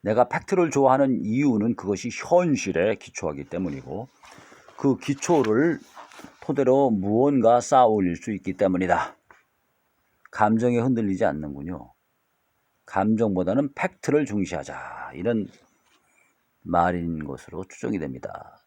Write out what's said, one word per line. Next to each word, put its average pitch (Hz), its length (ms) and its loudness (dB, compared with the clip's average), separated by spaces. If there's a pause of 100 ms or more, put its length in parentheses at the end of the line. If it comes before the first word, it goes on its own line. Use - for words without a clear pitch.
내가 110 260 2
팩트를 170 440 0
좋아하는 135 540 2
이유는 117 500 0
그것이 101 360 -4
현실에 110 840 0
기초하기 73 500 -10
때문이고 82 600 -8 (720)
그 135 200 0
기초를 139 800 0 (640)
토대로 135 480 2
무언가 113 720 4
쌓아 127 260 6
올릴 98 300 2
수 - 160 -8
있기 95 240 -6
때문이다. 90 600 0 (1160)
감정에 113 480 2
흔들리지 113 460 0
않는군요. 73 680 -6 (920)
감정보다는 107 880 0
팩트를 151 520 -2
중시하자. - 920 -8
이런 104 320 -2 (1120)
말인 85 640 0
것으로 80 400 -12
추정이 113 340 -6
됩니다. - 680 -10